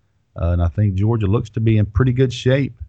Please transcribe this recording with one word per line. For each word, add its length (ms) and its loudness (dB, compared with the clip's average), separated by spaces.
Uh, 100 0
and 120 0
I 60 0
think 260 0
Georgia 320 0
looks 240 -2
to 100 -6
be 180 2
in 80 2
pretty 260 0
good 200 0
shape 560 -2